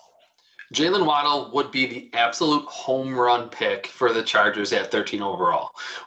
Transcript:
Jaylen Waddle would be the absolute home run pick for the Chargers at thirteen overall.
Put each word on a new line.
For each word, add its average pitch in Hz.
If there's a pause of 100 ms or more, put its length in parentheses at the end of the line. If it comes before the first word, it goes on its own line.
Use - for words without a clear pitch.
(760)
Jaylen 175
Waddle 147
would 139
be 131
the 117
absolute 143
home 131
run 123
pick -
for 120
the 113
Chargers 104
at 98
thirteen 101
overall. 90 (360)